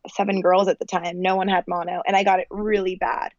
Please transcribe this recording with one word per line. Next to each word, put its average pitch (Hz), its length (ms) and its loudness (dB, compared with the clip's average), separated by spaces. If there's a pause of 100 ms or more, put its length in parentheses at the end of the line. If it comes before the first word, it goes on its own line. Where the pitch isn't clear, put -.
seven 196 340 -2
girls 185 280 4
at 165 100 -2
the - 60 -6
time. 175 360 -6
No 185 140 2
one 190 140 0
had 185 180 0
mono, 175 400 -4
and 196 80 2
I 196 80 4
got 202 160 4
it - 100 -6
really 202 460 -2
bad. - 440 -4